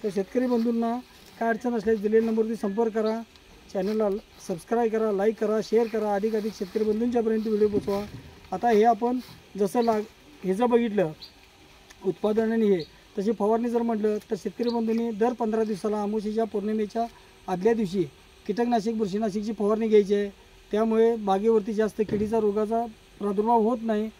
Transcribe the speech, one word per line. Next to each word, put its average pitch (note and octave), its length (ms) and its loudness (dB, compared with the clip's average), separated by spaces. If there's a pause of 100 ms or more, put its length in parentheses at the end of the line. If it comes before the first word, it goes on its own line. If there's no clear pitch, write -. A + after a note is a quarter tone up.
तर G#3+ 100 -2
शेतकरी B3 320 -2
बंधूंना A#3 520 0 (420)
काय A#3 80 0
अडचण A#3 260 -2
असल्यास A3 260 0
दिलेल्या A3 300 4
नंबरवरती A3 260 0
संपर्क G#3+ 360 -2
करा, A3 300 -2 (500)
चॅनलला G#3 360 0 (400)
subscribe A3+ 440 -2
करा, A3 200 0
like G3+ 280 0
करा, G#3+ 240 0
share A3+ 220 2
करा, G#3+ 280 -2
अधिकाधिक G#3+ 440 -2
शेतकरी G#3+ 260 -4
बंधूंच्यापर्यंत A3 640 0
व्हिडिओ G#3+ 220 2
पोचवा. G3+ 360 -2 (480)
आता F#3+ 180 0
हे G#3+ 140 6
आपण A#3+ 340 2 (400)
जसं G#3 240 0
लाग-, G#3+ 220 2 (400)
हे F#3 100 0
जर A#3+ 120 2
बघितलं G#3+ 460 2 (920)
उत्पादन G#3+ 460 0
आणि A3+ 140 2
हे F#3 160 4 (360)
तशी G3+ 140 0
फवारणी A3+ 360 0
जर A#3 140 0
म्हटलं G#3+ 360 0 (120)
तर A3+ 80 -2
शेतकरी A#3 320 -4
बंधूंनी A#3 400 -2
दर A3+ 220 0
पंधरा A3 320 -2
दिवसाला G#3 380 -2
अमावस्येच्या, G#3+ 420 -2
पौर्णिमेच्या G#3+ 640 -2 (420)
आदल्या F#3+ 260 2
दिवशी G3 280 -2 (440)
कीटकनाशक, A#3 460 0
बुरशीनाशकची G#3+ 600 -4
फवारणी G#3+ 360 0
घ्यायची G#3 260 4
आहे. G3+ 160 -2 (420)
त्यामुळे A3+ 440 4
बागेवरती G#3 560 2
जास्त G#3+ 380 0
किडीचा, G#3+ 300 0
रोगाचा G#3+ 460 0 (320)
प्रादुर्भाव G#3 420 2
होत A3+ 220 0
नाही. A3 380 -2